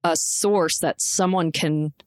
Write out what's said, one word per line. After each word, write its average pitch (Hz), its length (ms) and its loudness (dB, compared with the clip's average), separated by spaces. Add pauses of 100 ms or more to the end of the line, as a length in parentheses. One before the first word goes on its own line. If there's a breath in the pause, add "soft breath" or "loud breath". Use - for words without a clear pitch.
a 165 100 2
source 202 640 0
that - 220 -2
someone 185 500 0
can 156 400 -2 (160)